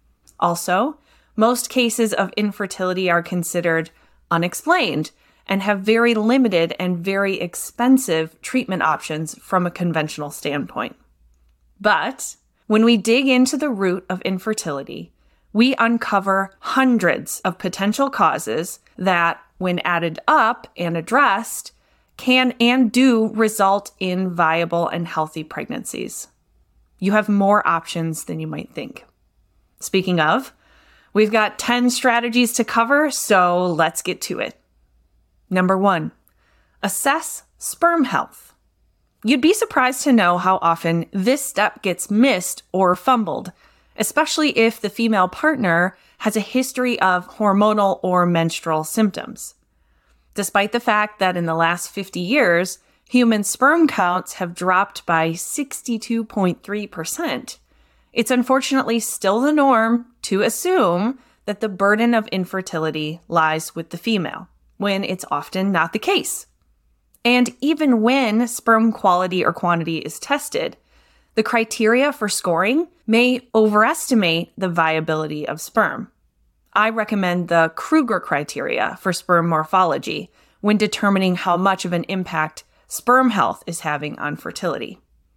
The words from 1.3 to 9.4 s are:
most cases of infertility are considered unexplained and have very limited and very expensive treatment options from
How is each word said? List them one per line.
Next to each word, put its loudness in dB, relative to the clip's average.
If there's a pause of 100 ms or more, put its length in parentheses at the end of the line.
most 2
cases 0
of -2
infertility -2
are 2
considered -2 (420)
unexplained -2 (360)
and -2
have 0
very 2
limited 2
and -2
very -2
expensive 0
treatment -4
options -4
from -2